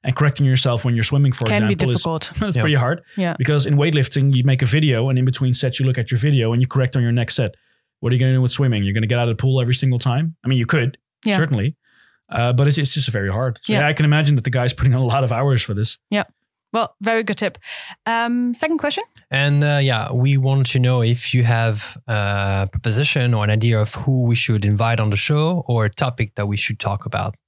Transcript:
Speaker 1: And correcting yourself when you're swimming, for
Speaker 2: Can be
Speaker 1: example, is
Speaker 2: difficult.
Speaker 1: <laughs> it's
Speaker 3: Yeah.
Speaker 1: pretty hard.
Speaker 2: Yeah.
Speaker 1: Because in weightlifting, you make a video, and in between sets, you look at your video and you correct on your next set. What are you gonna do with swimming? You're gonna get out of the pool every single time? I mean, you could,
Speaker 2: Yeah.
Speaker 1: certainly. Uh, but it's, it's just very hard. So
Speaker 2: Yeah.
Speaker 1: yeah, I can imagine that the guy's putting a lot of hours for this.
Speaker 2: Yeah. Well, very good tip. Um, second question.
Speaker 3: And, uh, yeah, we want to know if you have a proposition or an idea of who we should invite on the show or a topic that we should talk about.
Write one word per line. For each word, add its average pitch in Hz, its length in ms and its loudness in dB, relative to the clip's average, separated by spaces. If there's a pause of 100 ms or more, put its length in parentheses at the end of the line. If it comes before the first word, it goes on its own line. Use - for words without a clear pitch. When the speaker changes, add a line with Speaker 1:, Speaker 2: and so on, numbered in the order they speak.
Speaker 1:
And 131 140 -2
correcting 143 300 2
yourself 127 380 0
when 120 100 0
you're 113 100 0
swimming, 139 280 2
for - 120 -4
Speaker 2:
Can 214 240 2
be 202 60 2
Speaker 1:
example, 151 160 0
is 123 60 0
Speaker 2:
difficult. 160 360 -4
Speaker 1:
<laughs> - 160 -4
it's 185 80 0
Speaker 3:
Yeah. - 60 2
Speaker 1:
pretty 151 140 2
hard. 131 260 0 (160)
Speaker 2:
Yeah. 175 200 -2
Speaker 1:
Because 143 280 0
in 147 100 2
weightlifting, 143 580 2
you 123 100 2
make 131 180 2
a 131 40 2
video, 135 440 2
and 127 80 0
in 127 80 2
between 127 260 0
sets, 127 260 -2
you 135 80 -2
look 127 120 0
at 117 120 -6
your 123 80 0
video 117 360 2
and 120 80 2
you 127 40 2
correct 127 300 -2
on 127 60 2
your 117 100 0
next 120 220 -2
set. 113 200 -2 (460)
What 120 100 -2
are 131 60 2
you 120 40 2
gonna 131 120 2
do 131 100 2
with 123 100 0
swimming? 120 320 0
You're 98 100 0
gonna 110 120 0
get 120 120 0
out 120 100 0
of 113 80 0
the - 40 -14
pool 131 200 2
every 123 140 0
single 127 240 0
time? 139 440 -2
I - 60 -4
mean, 131 100 2
you 120 80 0
could, 139 300 0 (300)
Speaker 2:
Yeah. 208 100 2
Speaker 1:
certainly. 147 400 0 (540)
Uh, 120 240 0
but 139 120 4
it's, 147 120 2
it's 143 160 -2
just 139 160 -2
very 98 200 -2
hard. 117 320 -4
So 214 120 -2
Speaker 2:
Yeah. 214 60 2
Speaker 1:
yeah, 147 80 2
I 156 40 0
can 151 140 2
imagine 147 300 4
that 117 80 -2
the 131 60 0
guy's 123 220 0
putting 123 220 2
a 127 100 2
lot 123 200 0
of 120 80 -2
hours 127 300 2
for 110 120 -6
this. 107 240 -4 (120)
Speaker 2:
Yeah. 208 140 0 (480)
Well, 226 280 -2
very 226 240 0
good 208 120 -4
tip. - 220 -4 (480)
Um, 240 480 -2
second 311 240 -2
question. 294 240 -4 (260)
Speaker 3:
And, 143 360 2
uh, 147 180 2
yeah, 123 300 0
we 135 260 2
want 135 300 2
to - 100 0
know 123 240 2
if 120 320 0
you 127 80 4
have 113 540 0 (100)
a 98 640 -2
proposition 123 640 0
or 107 80 0
an 104 80 0
idea 107 300 2
of 107 160 -2
who 127 260 0
we 120 140 2
should 107 280 0
invite 113 360 2
on 107 100 0
the 101 60 0
show 156 500 0
or 117 180 0
a 104 60 -2
topic 123 460 -4
that 104 100 -4
we 101 100 -2
should - 220 -4
talk 98 280 -6
about. - 280 -6 (140)